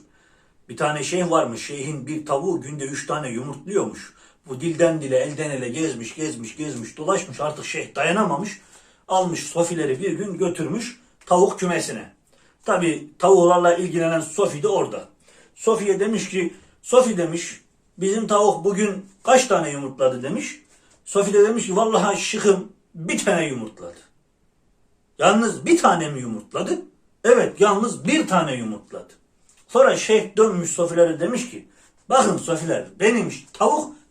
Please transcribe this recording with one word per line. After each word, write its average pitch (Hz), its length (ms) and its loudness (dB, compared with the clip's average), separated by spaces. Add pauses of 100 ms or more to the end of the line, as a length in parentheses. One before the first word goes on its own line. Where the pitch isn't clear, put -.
(680)
Bir - 80 -18
tane 151 260 -2
şeyh 175 280 -2
varmış. 120 340 0
Şeyhin 143 420 -10
bir 156 180 -8
tavuğu 151 360 -2
günde 143 240 -10
üç 139 220 -10
tane 143 220 -6
yumurtluyormuş. 131 840 -6 (340)
Bu 131 140 -12
dilden 165 400 0
dile, 131 160 0
elden 147 320 -4
ele 127 200 -6
gezmiş, 117 460 -6
gezmiş, 120 420 -8
gezmiş, 131 400 -10
dolaşmış. 151 420 -4
Artık 147 260 -6
şeyh 135 300 -10
dayanamamış. 180 640 -2 (460)
Almış 180 360 0
sofileri 160 580 -2
bir 190 100 -2
gün 180 260 -6
götürmüş 175 640 -6 (240)
tavuk 185 340 4
kümesine. 139 540 -4 (520)
Tabii 175 440 -2 (100)
tavuklarla 175 560 6
ilgilenen 165 440 0
sofi 151 440 -4
de 208 40 2
orada. - 420 -2 (460)
Sofi'ye 196 440 0
demiş 208 300 -2
ki, 180 240 -4 (280)
"Sofi," - 360 4
demiş, 170 440 -6 (360)
"bizim 196 300 -2
tavuk 202 380 4
bugün 202 400 0 (180)
kaç 254 240 6
tane 165 220 2
yumurtladı?" 131 540 -2
demiş. 180 380 -8 (440)
Sofi 202 280 0
de 202 100 8
demiş 220 220 2
ki, 185 100 -2
"Vallahi 202 460 2
şıkım - 500 0 (240)
bir 170 220 -6
tane 170 300 0
yumurtladı." 117 500 -12 (1200)
Yalnız 185 460 2
bir 339 120 4
tane 165 320 2
mi 131 120 -8
yumurtladı? 139 600 -6 (420)
Evet, 226 380 4
yalnız 202 460 2
bir 294 200 0
tane 160 280 0
yumurtladı. 107 580 -12 (540)
Sonra 240 300 4
şeyh - 400 0
dönmüş 190 320 2
sofilere 170 500 2
demiş 226 300 -4
ki, - 180 -18 (420)
"Bakın 208 280 4
sofiler, 160 480 -4 (140)
benim 208 340 2 (200)
tavuk 294 420 0 (160)